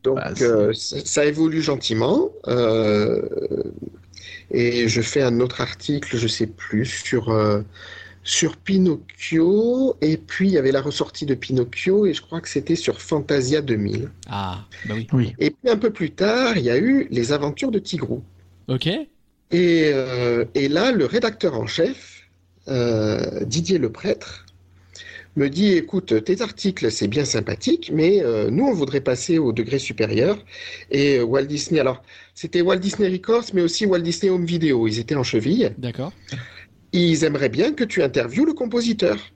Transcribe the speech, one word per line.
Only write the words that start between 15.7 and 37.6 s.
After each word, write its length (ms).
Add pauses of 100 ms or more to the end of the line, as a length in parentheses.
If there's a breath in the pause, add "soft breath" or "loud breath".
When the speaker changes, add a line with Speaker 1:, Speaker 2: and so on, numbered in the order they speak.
Speaker 1:
peu 120
plus 220
tard, 460
il 60
y 60
a 80
eu 340
Les 220
Aventures 380
de 80
Tigrou. 440 (460)
Speaker 3:
Ok. 180 (640)
Speaker 1:
Et, 420
euh, 520 (100)
et 120
là, 240
le 140
rédacteur 540
en 80
chef, 560 (440)
euh, 800
Didier 320
Leprêtre, 680 (880 loud breath)
me 120
dit, « 260
Écoute, 500
tes 180
articles, 500
c'est 160
bien 180
sympathique, 680
mais, 300
euh, 280
nous, 140
on 80
voudrait 280
passer 380
au 120
degré 280
supérieur. » 580 (540 loud breath)
Et, 260
euh, 60
Walt 220
Disney, 340
alors, 220 (340 loud breath)
c'était 260
Walt 160
Disney 320
Records, 440
mais 80
aussi 240
Walt 160
Disney 300
Home 140
Video. 420
Ils 120
étaient 160
en 80
cheville. 540
Speaker 3:
D'accord. 360 (800 loud breath)
Speaker 1:
Ils 300
aimeraient 260
bien 240